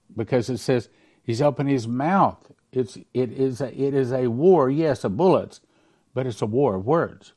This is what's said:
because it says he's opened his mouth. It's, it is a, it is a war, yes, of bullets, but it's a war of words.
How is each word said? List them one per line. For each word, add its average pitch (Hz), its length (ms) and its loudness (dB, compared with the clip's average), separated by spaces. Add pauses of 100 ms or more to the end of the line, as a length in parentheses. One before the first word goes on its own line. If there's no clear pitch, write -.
(140)
because 117 360 -2
it 120 80 -4
says 123 320 -2 (320)
he's 117 180 -4
opened 143 300 0
his 120 180 0
mouth. 143 640 0 (200)
It's, 127 260 -4 (160)
it 123 180 -2
is 135 300 -2
a, 127 60 -4
it 135 260 -4
is 131 180 0
a 127 140 -2
war, 139 420 4
yes, 143 340 0
of 104 140 -2
bullets, 156 460 2 (500)
but 127 140 -4
it's 120 160 -6
a 117 40 0
war 117 280 0
of 95 120 -4
words. 143 500 -2